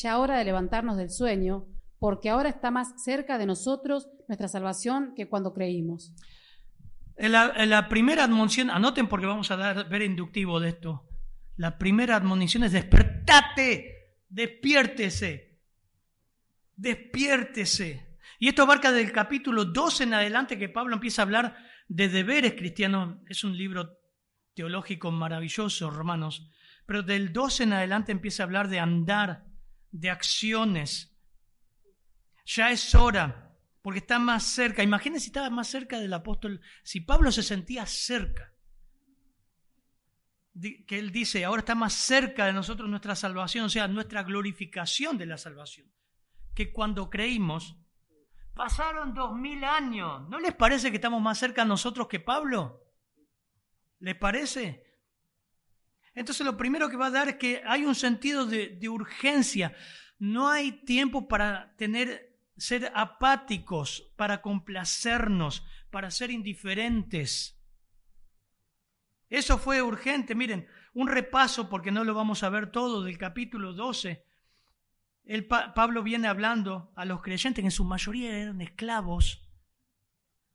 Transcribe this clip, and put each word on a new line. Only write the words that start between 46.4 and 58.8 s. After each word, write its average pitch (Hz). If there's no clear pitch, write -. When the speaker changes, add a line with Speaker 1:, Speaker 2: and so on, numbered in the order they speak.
Speaker 2:
que -
cuando 208
creímos. 196
Pasaron 294
dos 240
mil 277
años. 214
¿No 269
les 330
parece 247
que 208
estamos 233
más 220
cerca 247
nosotros 226
que 190
Pablo? 240
¿Les 185
parece? 220
Entonces 262
lo 254
primero 294
que 247
va 254
a 262
dar 277
es 269
que 247
hay 277
un 277
sentido 262
de, 220
de 196